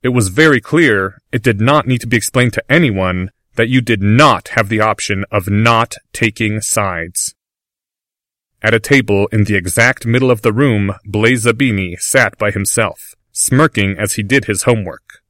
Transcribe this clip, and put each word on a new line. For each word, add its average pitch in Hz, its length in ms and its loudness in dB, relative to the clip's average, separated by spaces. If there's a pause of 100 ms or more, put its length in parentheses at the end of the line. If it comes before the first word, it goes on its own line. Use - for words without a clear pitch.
It 127 60 0
was 120 180 0
very 135 320 4
clear, 110 600 0 (120)
it 117 100 -4
did 110 180 0
not 139 280 2
need 127 140 0
to - 40 -12
be 117 100 0
explained 123 360 0
to - 200 -4
anyone, 95 600 0 (240)
that 117 120 0
you 127 120 2
did 110 200 -2
not 110 500 4
have 107 180 -2
the 107 120 0
option 104 520 -2
of 101 180 -2
not 113 460 2 (160)
taking 107 480 -4
sides. 87 760 -4 (1300)
At 110 100 2
a 117 60 2
table 104 540 2
in 107 120 2
the 101 120 0
exact 117 500 0
middle 127 240 0
of 113 120 0
the 113 100 2
room, 107 400 0 (120)
Blaise 110 400 0
Zabini 110 540 0
sat - 400 0
by 104 140 -2
himself, - 640 -4 (160)
smirking 107 680 0
as 104 140 -4
he 107 100 -6
did 123 220 0
his 101 180 -4
homework. 104 680 -4